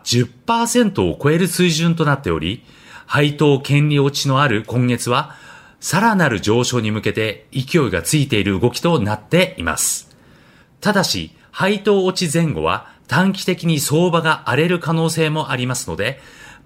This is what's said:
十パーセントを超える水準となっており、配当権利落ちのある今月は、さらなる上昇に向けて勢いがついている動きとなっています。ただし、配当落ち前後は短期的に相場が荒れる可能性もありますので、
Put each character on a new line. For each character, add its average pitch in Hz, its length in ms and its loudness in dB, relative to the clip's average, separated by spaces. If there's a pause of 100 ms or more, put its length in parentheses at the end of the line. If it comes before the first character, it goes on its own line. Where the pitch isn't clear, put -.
十 120 200 2
パ - 380 -2
ー 226 40 0
セ 240 160 2
ン 208 80 0
ト 95 180 0
を - 120 -4
超 143 100 2
え 165 60 2
る 185 100 2
水 180 240 2
準 165 240 2
と 165 100 0
な 147 80 2
っ 139 80 -2
て 90 100 -2
お 80 80 -2
り、 87 240 -6 (420)
配 147 300 0
当 147 240 4
権 143 300 2
利 147 100 2
落 139 220 0
ち 143 60 -4
の 135 140 2
あ 147 60 4
る 113 180 0
今 123 220 0
月 120 220 -2
は、 139 260 -2 (460)
さ - 180 -2
ら 226 160 4
な 165 140 4
る 107 100 0
上 117 240 2
昇 123 160 -2
に 107 120 -2
向 107 100 -4
け 104 120 -2
て 107 380 -4
勢 135 340 0
い 101 60 -2
が 87 100 -2
つ - 140 -2
い 143 140 0
て 107 100 0
い 98 60 2
る 98 120 0
動 120 140 0
き - 80 -8
と 165 220 0
な 107 140 -2
っ - 80 -10
て 175 340 0
い - 60 -8
ま 78 140 -4
す。 - 380 -6 (640)
た 208 140 0
だ 196 100 2
し、 85 280 -4 (200)
配 202 320 -2
当 196 220 2
落 175 240 -2
ち 139 40 -4
前 160 200 0
後 80 100 -4
は 87 240 -2 (200)
短 185 260 2
期 - 120 -10
的 175 220 -2
に 156 140 2
相 170 280 2
場 165 120 0
が 156 240 0
荒 123 160 0
れ 175 80 2
る 180 100 0
可 165 140 -4
能 165 160 0
性 160 200 0
も 151 220 -4
あ 135 60 -2
り 123 100 -2
ま 127 80 -4
す - 140 -8
の 82 80 -6
で、 117 240 -6 (440)